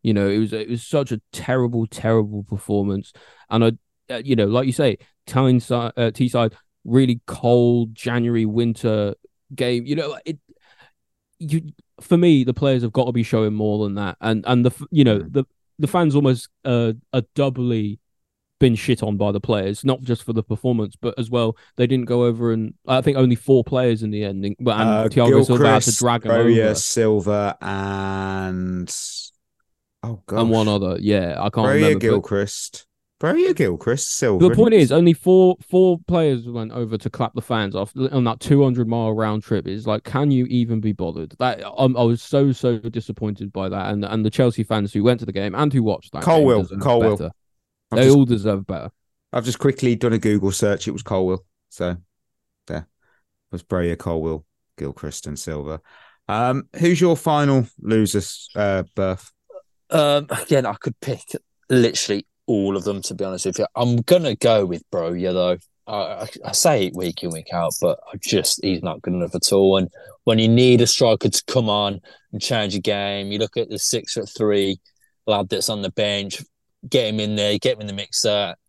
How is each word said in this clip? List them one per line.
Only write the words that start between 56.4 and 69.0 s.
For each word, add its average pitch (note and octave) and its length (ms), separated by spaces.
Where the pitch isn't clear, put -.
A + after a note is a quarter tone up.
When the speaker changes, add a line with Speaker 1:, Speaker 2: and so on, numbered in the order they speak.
Speaker 2:
who's E3+ 220
your E3+ 160
final C#3+ 480
losers, G#2+ 760
uh, G2 280
Berth? F#2+ 360
Speaker 3:
Um, D3 400
again, - 360
I G#2 80
could - 260
pick - 220
literally A#2 580
all G2 300
of F#2 80
them, G2+ 200
to - 100
be F#2+ 100
honest F#2 220
with F#2+ 140
you. G2+ 160
I'm A#2+ 220
gonna D3 380
go A2+ 300
with F2 260
Broja, F2+ 420
though. F2+ 240
I, A2 80
I, A2 40
I - 60
say B2 360
it - 80
week F2+ 280
in, E2+ 80
week D#2+ 220
out, E2 260
but F2 200
I - 100
just, - 420
he's F2+ 200
not E2+ 180